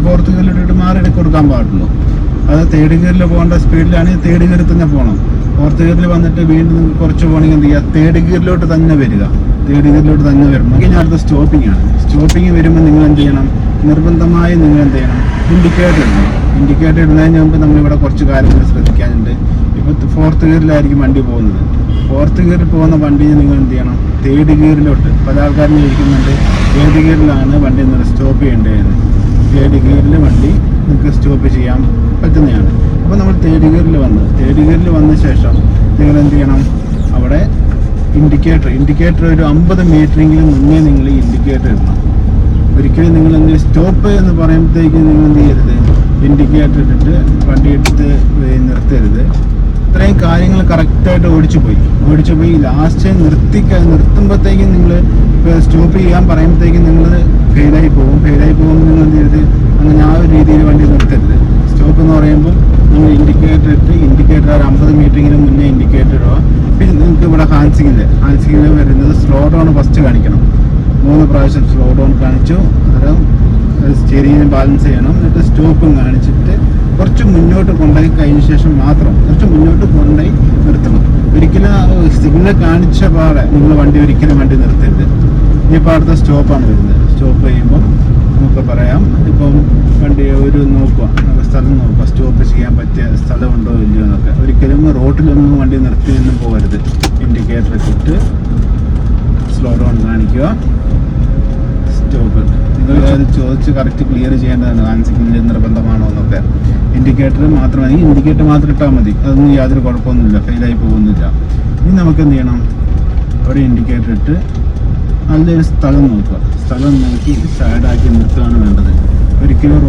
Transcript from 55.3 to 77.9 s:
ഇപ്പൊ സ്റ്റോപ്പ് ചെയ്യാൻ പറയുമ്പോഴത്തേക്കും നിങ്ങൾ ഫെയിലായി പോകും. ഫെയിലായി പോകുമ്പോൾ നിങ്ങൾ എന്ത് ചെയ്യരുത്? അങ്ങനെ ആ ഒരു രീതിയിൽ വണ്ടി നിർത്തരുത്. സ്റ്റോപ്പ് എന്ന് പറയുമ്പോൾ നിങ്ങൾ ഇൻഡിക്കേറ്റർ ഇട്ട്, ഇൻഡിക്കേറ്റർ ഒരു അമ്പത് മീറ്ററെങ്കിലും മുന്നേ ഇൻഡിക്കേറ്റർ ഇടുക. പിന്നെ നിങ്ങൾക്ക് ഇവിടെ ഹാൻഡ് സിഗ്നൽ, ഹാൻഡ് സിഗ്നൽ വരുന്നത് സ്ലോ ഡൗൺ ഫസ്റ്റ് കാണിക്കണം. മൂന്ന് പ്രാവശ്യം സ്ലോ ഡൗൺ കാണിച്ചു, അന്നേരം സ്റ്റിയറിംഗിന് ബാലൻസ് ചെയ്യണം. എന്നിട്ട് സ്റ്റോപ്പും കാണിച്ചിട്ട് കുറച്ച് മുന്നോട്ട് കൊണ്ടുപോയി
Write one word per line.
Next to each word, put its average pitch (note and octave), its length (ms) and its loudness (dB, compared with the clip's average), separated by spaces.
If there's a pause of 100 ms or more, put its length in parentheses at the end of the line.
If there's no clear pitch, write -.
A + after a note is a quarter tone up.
ഇപ്പൊ E3 220 2
സ്റ്റോപ്പ് E3 380 2
ചെയ്യാൻ F3+ 300 2
പറയുമ്പോഴത്തേക്കും E3+ 560 2
നിങ്ങൾ E3 260 2 (440)
ഫെയിലായി D3+ 340 2
പോകും. C#3 360 2
ഫെയിലായി D3 300 2
പോകുമ്പോൾ D#3+ 320 2
നിങ്ങൾ D#3 180 2
എന്ത് D3+ 120 0
ചെയ്യരുത്? - 260 2 (380)
അങ്ങനെ D3+ 240 2
ആ D#3 100 2
ഒരു D#3+ 180 2
രീതിയിൽ D3+ 320 2
വണ്ടി D3+ 200 2
നിർത്തരുത്. - 520 2 (360)
സ്റ്റോപ്പ് D3+ 300 2
എന്ന് D#3 120 2
പറയുമ്പോൾ D3+ 400 2 (400)
നിങ്ങൾ D#3 160 4
ഇൻഡിക്കേറ്റർ D#3 600 2
ഇട്ട്, - 200 2 (140)
ഇൻഡിക്കേറ്റർ D3 460 2
ഒരു D3 120 2
അമ്പത് C#3 320 2
മീറ്ററെങ്കിലും D3 460 2
മുന്നേ C#3+ 240 2
ഇൻഡിക്കേറ്റർ - 500 0
ഇടുക. - 200 0 (440)
പിന്നെ F#3 140 2
നിങ്ങൾക്ക് E3 300 2
ഇവിടെ D#3+ 200 2
ഹാൻഡ് D3+ 300 2
സിഗ്നൽ, - 460 2
ഹാൻഡ് C#3+ 200 2
സിഗ്നൽ D3+ 400 2
വരുന്നത് - 360 2
സ്ലോ - 380 0
ഡൗൺ D#3+ 220 2
ഫസ്റ്റ് - 260 0
കാണിക്കണം. A#2+ 400 0 (640)
മൂന്ന് D3+ 220 2
പ്രാവശ്യം D3 460 0
സ്ലോ - 140 2 (140)
ഡൗൺ - 220 0
കാണിച്ചു, - 320 0
അന്നേരം - 640 0 (760)
സ്റ്റിയറിംഗിന് C#3 560 0
ബാലൻസ് C#3 320 0
ചെയ്യണം. - 340 0
എന്നിട്ട് - 220 0
സ്റ്റോപ്പും D#3+ 580 2
കാണിച്ചിട്ട് - 800 0 (200)
കുറച്ച് F#3+ 240 0
മുന്നോട്ട് F3 480 2
കൊണ്ടുപോയി D#3 380 0 (100)